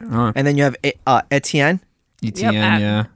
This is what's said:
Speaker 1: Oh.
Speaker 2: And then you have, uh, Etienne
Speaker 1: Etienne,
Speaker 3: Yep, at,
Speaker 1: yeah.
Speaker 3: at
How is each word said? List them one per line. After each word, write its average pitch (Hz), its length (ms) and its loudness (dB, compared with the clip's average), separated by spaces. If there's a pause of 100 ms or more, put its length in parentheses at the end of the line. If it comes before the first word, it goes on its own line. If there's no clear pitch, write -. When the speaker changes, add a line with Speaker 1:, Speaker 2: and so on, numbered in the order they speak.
(100)
Speaker 1:
Oh. 113 240 0
Speaker 2:
And 139 120 0
then 143 100 2
you 143 80 4
have, 131 120 0 (300)
uh, 127 240 2
Etienne 147 500 0 (440)
Speaker 1:
Etienne, 110 300 -2
Speaker 3:
Yep, 107 100 0
at, 107 160 2
Speaker 1:
yeah. 104 200 0
Speaker 3:
at 110 160 -2